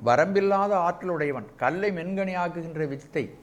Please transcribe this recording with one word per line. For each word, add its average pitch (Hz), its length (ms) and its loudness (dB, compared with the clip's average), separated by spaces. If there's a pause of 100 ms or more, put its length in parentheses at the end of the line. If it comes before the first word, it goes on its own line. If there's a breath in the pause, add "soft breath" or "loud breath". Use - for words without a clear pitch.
வரம்பில்லாத 196 680 4
ஆற்றலுடையவன், 170 720 0 (100)
கல்லை 180 360 0
மென்கனியாக்குகின்ற 175 960 -4
வித்தை. 139 560 -6